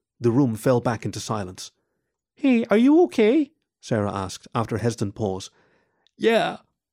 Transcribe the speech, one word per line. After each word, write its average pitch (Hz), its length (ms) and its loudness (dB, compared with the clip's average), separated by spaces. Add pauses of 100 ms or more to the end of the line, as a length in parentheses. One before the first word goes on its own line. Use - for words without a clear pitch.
(200)
The 117 120 2
room 120 240 2
fell 123 260 0
back 113 240 -4
into 104 140 -8
silence. 98 520 -8 (640)
"Hey, 240 300 0
are 202 120 2
you 285 260 6
okay?" 269 480 2 (280)
Sarah 104 340 -2
asked, 95 400 -8
after 117 220 -2
a 101 60 -6
hesitant 110 340 -4
pause. 95 340 -6 (680)
"Yeah," 208 400 0 (360)